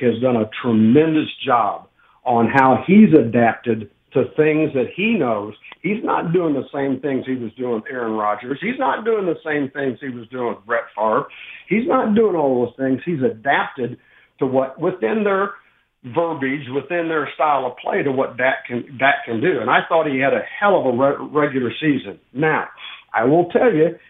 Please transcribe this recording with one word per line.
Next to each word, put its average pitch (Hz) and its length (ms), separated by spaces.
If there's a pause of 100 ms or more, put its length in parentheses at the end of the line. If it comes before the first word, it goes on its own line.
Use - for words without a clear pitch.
has 117 200
done 127 160
a 107 120 (120)
tremendous 131 680 (160)
job 107 420 (380)
on 117 220
how 131 380
he's 190 280
adapted 117 760 (240)
to 131 100 (140)
things 156 360
that 127 120 (100)
he 220 200
knows. 110 380 (280)
He's 214 220
not 170 280
doing 165 220
the 131 200
same 139 280
things 135 240
he 131 100
was 117 220
doing 123 180
with 107 140
Aaron 120 240
Rodgers. 110 480
He's 240 180
not 220 240
doing 214 220
the 160 180
same 147 280
things 139 280
he 139 100
was 120 200
doing 120 260
with 98 100
Brett 117 180 (120)
Favre. 110 320 (400)
He's 220 200
not 233 280
doing 214 200
all 131 300
those 117 120
things. 131 280
He's 165 160
adapted 123 760 (420)
to 147 60
what, 131 340
within 214 440
their 202 280 (520)
verbiage, 135 720
within 165 360
their 147 260
style 143 300
of 123 120
play, - 260
to 139 80
what 127 260
Dak 131 300
can, 123 300
Dak 135 280
can 113 160
do. 165 180
And 110 100
I 170 100 (100)
thought 160 180
he 135 120
had 131 140
a 107 80 (180)
hell 196 200
of 135 60
a 120 120
re-, 143 340
regular 135 480
season. 101 400 (140)
Now, 139 340 (460)
I 113 120
will 170 240
tell 240 240
you, 165 240 (120)